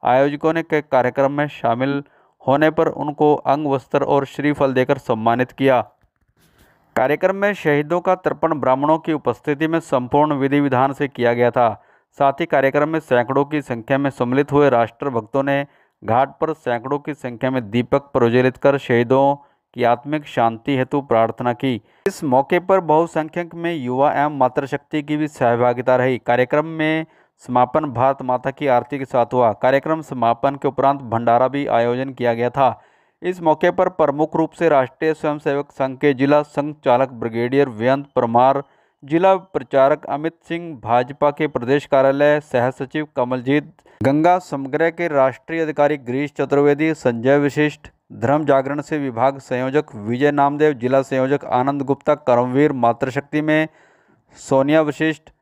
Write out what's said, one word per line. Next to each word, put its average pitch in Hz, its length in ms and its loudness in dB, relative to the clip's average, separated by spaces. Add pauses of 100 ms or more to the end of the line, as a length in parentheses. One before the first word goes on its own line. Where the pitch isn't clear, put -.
आयोजकों 143 500 0
ने 165 100 -2
के 156 200 -2
कार्यक्रम 135 500 0
में 147 180 -2
शामिल 127 520 -4 (400)
होने 147 280 2
पर 160 180 0
उनको 147 460 0
अंग 143 320 -2
वस्त्र 139 380 -2
और 139 220 0
श्रीफल 143 460 -2
देकर 127 260 0
सम्मानित 117 540 -2
किया। 135 280 2 (1160)
कार्यक्रम 147 400 0
में 202 180 -2
शहीदों 151 460 0
का 185 160 0
तर्पण 160 400 -2
ब्राह्मणों 139 420 2
की 160 140 -4
उपस्थिति 147 540 -4
में 160 140 -2
संपूर्ण 143 540 0
विधि 139 260 0
विधान 135 320 2
से 143 160 -4
किया 120 260 0
गया 120 160 2
था। 117 220 2 (460)
साथ 139 220 2
ही 170 80 -2
कार्यक्रम 143 400 2
में 160 120 -4
सैकड़ों 131 460 0
की 147 160 -4
संख्या 127 360 -4
में 139 140 -2
सम्मिलित 131 400 -2
हुए 143 180 4
राष्ट्रभक्तों 120 720 -2
ने 139 220 -2 (380)
घाट 131 380 0
पर 160 140 -2
सैकड़ों 127 440 -4
की 139 180 -10
संख्या 123 340 -6
में 123 200 -6
दीपक 120 420 -2
प्रज्वलित 127 460 2
कर 139 220 2
शहीदों 131 560 2 (400)
की 123 80 -2
आत्मिक 143 420 -2
शांति 117 500 -2
हेतु 131 240 -2
प्रार्थना 123 520 0
की। 123 280 -4 (260)
इस 196 180 -6
मौके 135 360 2
पर 185 220 2
बहुसंख्यक 160 720 -2
में 170 200 -6
युवा 131 380 0
एवं 143 260 -2
मातृशक्ति 139 640 -4
की 151 140 -6
भी 151 120 -4
सहभागिता 123 680 0
रही। 127 220 0
कार्यक्रम 127 500 0
में 160 380 -4 (380)
समापन 123 460 0
भारत 131 320 0
माता 127 280 -4
की 143 180 -6
आरती 131 300 0
के 131 60 -8
साथ 123 300 -2
हुआ। 120 200 2
कार्यक्रम 139 480 0
समापन 127 520 -2
के 143 140 -6
उपरांत 139 340 0
भंडारा 120 460 0
भी 143 200 -4
आयोजन 123 420 0
किया 120 240 -2
गया 120 160 -2
था। 131 300 0 (420)
इस 180 200 -6
मौके 165 280 2
पर 185 200 0
प्रमुख 151 460 -2
रूप 160 160 -2
से 170 160 0
राष्ट्रीय 151 460 0
स्वयंसेवक 147 580 -4
संघ 131 260 -6
के 147 160 2
जिला 143 280 2
संघ 147 320 -6 (100)
चालक 131 280 2
ब्रिगेडियर 120 580 -2
बेअंत 127 460 -2
परमार, 123 460 2 (400)
जिला 165 340 2
प्रचारक 147 720 0
अमित 151 380 -6
सिंह, 170 320 -10
भाजपा 127 540 0
के 151 180 -4
प्रदेश 135 380 -2
कार्यालय 143 560 2
सह 123 300 0
सचिव 147 340 -8 (100)
कमलजीत, 127 560 -2 (280)
गंगा 156 400 2
समग्र 147 500 -4
के 170 200 -6
राष्ट्रीय 139 520 -2
अधिकारी 147 360 0
गिरीश 131 340 -6
चतुर्वेदी, 143 640 0
संजय 127 420 2
वशिष्ठ, 147 520 -2 (220)
धर्म 131 320 -2
जागरण 139 360 0
से 156 180 -6
विभाग 135 400 -2
संयोजक 131 580 -4
विजय 120 340 0
नामदेव, 147 440 2
जिला 123 280 0
संयोजक 135 440 -2
आनंद 139 360 0
गुप्ता, 139 340 0
कर्मवीर 127 580 2
मातृशक्ति 131 680 -2
में 156 260 0 (680)
सोनिया 139 460 2
वशिष्ठ 151 480 -4 (120)